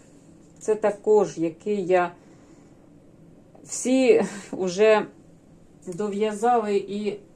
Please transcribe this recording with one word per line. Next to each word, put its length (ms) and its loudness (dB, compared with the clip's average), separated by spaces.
Це 160 -2
також, 640 0
який 480 -4
я, 260 2
всі 600 2
вже 540 2
дов'язали 880 -2
і 440 -4